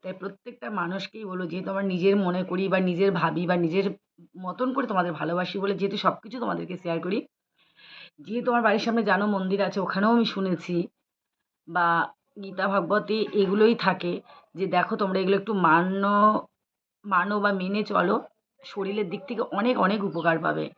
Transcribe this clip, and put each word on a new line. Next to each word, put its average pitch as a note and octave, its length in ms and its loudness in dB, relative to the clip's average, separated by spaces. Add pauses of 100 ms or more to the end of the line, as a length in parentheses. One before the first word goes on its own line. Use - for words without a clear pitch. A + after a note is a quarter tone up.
তাই F#3 180 -10
প্রত্যেকটা G3+ 480 -14 (120)
মানুষকেই F#3+ 500 -8
বলো, F#3 200 -6
যেহেতু F#3 240 -6
আমার G3 180 -2
নিজের F#3 220 4 (120)
মনে F3+ 240 0
করি F3+ 220 -2
বা F#3+ 60 4 (100)
নিজের F3+ 220 2 (100)
ভাবি D#3+ 300 0
বা F3+ 140 2
নিজের F#3 220 2 (580)
মতন F3+ 300 -4
করে C4 180 -2
তোমাদের F3 280 0
ভালোবাসি F3 440 -2
বলে G3 160 0
যেহেতু G3 240 -2
সব F3 180 4
কিছু A3 220 -14
তোমাদেরকে F3 380 -6
শেয়ার E3 240 -2
করি, G3 140 -2 (1040)
যেহেতু A#3 260 -2
আমার A#3+ 140 2
বাড়ির G#3+ 200 2
সামনে A#3 240 2
জানো G3 140 2 (100)
মন্দির F#3+ 320 0
আছে, F#3+ 200 -4
ওখানেও G#3 300 2
আমি A3+ 180 4
শুনেছি, F#3 400 -2 (920)
বা E3+ 200 0 (540)
গীতা F#3+ 300 -4
ভাগবতে G3+ 440 0 (240)
এগুলোই G#3+ 340 6 (100)
থাকে F3 280 0 (460)
যে F#3 60 -2 (100)
দেখো F3+ 280 2
তোমরা F#3+ 180 0
এগুলো F#3+ 200 2
একটু A3+ 120 -6 (140)
মান্য, F#3 380 4 (1000)
মানো G3 400 0
বা G3+ 60 4 (100)
মেনে G3 220 -2 (100)
চলো, F#3 220 4 (460)
শরীরের G3+ 520 -4
দিক G3+ 160 -6
থেকে A3 140 -4 (160)
অনেক, A#3+ 160 2 (120)
অনেক G3+ 220 2
উপকার E3 360 0
পাবে। D#3 220 -2 (120)